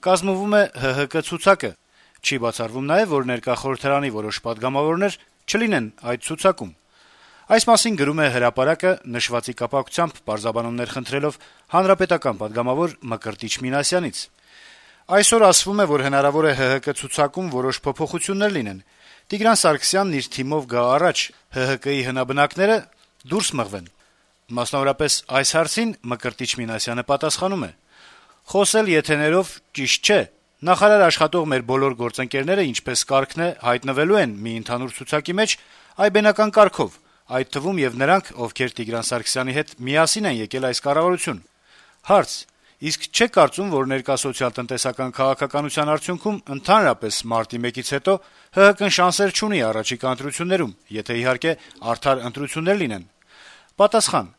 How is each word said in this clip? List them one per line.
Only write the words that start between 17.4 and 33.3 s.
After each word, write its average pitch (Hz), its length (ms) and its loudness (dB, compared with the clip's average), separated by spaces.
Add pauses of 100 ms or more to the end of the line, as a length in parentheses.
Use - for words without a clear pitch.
որոշ 127 220 -2 (100)
փոփոխություններ 175 720 -2
լինեն։ 98 280 -8 (420)
Տիգրան 214 320 2
Սարգսյանն 180 560 2
իր 131 160 -4
թիմով 143 300 -4 (100)
գա 120 100 0 (140)
առաջ, 160 220 2 (340)
Հ 131 160 -2
Հ 135 40 0 (120)
Կ-ի 139 240 -2
հնաբնակները 143 680 0 (520)
դուրս 190 200 -2 (120)
մղվեն։ 98 280 -8 (680)
Մասնավորապես 139 560 0 (260)
այս 135 180 0
հարցին 208 360 0 (200)
Մկրտիչ 123 380 -8 (100)
Մինասյանը 117 480 -6
պատասխանում 156 600 -2
է. - 20 -14 (800)
"Խոսել 202 400 2
եթեներով 156 640 2 (240)
ճիշտ - 320 0
չէ։ 202 120 6 (480)
Նախարար 202 400 6
աշխատող 156 440 2
մեր 127 160 0
բոլոր 131 320 2
գործընկերները, 135 720 -2
ինչպես 123 280 -4 (120)
կարգն 135 320 0